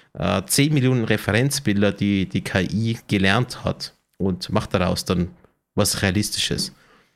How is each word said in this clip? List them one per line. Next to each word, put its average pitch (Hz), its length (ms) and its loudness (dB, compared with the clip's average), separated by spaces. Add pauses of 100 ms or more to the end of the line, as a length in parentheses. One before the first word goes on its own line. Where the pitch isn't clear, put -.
(140)
äh, 95 320 0
zehn 147 280 2
Millionen 127 300 2
Referenzbilder, 107 880 2
die 101 340 0
die 92 160 -4
K 95 200 0
I 113 440 -2
gelernt 101 580 0
hat - 280 -6 (260)
und 92 320 -4
macht 107 240 -2
daraus 90 300 0
dann 87 240 0 (480)
was - 260 0
Realistisches. - 720 -2 (440)